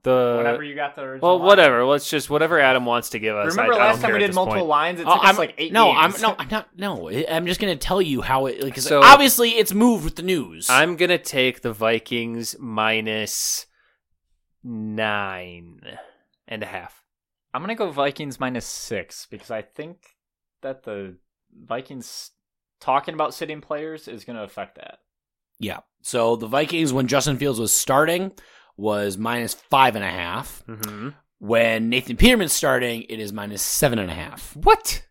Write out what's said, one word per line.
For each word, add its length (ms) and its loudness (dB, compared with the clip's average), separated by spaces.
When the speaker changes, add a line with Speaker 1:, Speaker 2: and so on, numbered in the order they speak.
Speaker 1:
The 340 2
Speaker 2:
Whenever 260 -2
you 120 -12
got 200 -8
the 60 -14
original 260 -4
Speaker 1:
Well, 120 6
Speaker 2:
line. 80 4
Speaker 1:
whatever. 380 8
Let's 240 2
just, 200 -4
whatever 300 2
Adam 260 4
wants 240 -2
to 100 -8
give 160 -2
us. 140 0
Speaker 2:
Remember 240 2
Speaker 1:
I, 40 2
I 20 0
Speaker 2:
last 160 4
Speaker 1:
don't 80 -6
Speaker 2:
time 80 0
Speaker 1:
care 20 0
Speaker 2:
we 40 0
Speaker 1:
at 100 2
Speaker 2:
did 20 -2
Speaker 1:
this 60 -4
Speaker 2:
multiple 260 0
Speaker 1:
point. 80 -4
Speaker 2:
lines? 320 0
It 60 -4
Speaker 3:
Oh, 80 6
Speaker 2:
took 80 0
Speaker 3:
I'm, 80 8
Speaker 2:
us, 80 4
like, 180 -4
eight 160 -6
Speaker 3:
no, 180 6
Speaker 2:
games. 240 4
Speaker 3:
I'm, 60 -6
no, 180 2
I'm 100 -10
not, 180 -6
no. 320 -8
I'm 180 -2
just 120 -2
gonna 160 -2
tell 260 -2
you 200 -2
how 240 0
it, 180 -6
like, 120 -6
'cause 120 -6
Speaker 1:
So, 160 4
Speaker 3:
obviously 480 8
it's 220 0
moved 320 2
with 100 -4
the 80 -12
news. 460 -4
Speaker 1:
I'm 260 4
gonna 220 2
take 460 -2
the 100 -4
Vikings 880 -2
minus 1040 -4
nine 1160 -8
and 160 -10
a 40 -12
half. 360 -16
Speaker 2:
I'm 80 -8
gonna 140 -8
go 160 -4
Vikings 480 -4
minus 260 -6
six 640 -12
because 220 -18
I 120 -8
think 340 -16
that 220 -12
the 340 -12
Vikings 680 -12
talking 360 -2
about 180 -2
sitting 280 -12
players 460 -10
is 160 -16
gonna 200 -12
affect 320 -14
that. 240 -20
Speaker 3:
Yeah. 200 -8
So 340 0
the 120 -10
Vikings, 460 0
when 140 0
Justin 300 0
Fields 220 -2
was 140 -2
starting, 580 0
was 420 -2
minus 380 -4
five 400 2
and 100 -6
a 40 -4
half. 580 -8
Speaker 1:
Mm-hmm. 420 -12
Speaker 3:
When 500 0
Nathan 280 -4
Peterman's 360 4
starting, 560 -2
it 100 -10
is 140 -10
minus 280 -10
seven 380 0
and 120 -4
a 20 -8
half. 420 -14
Speaker 1:
What? 560 2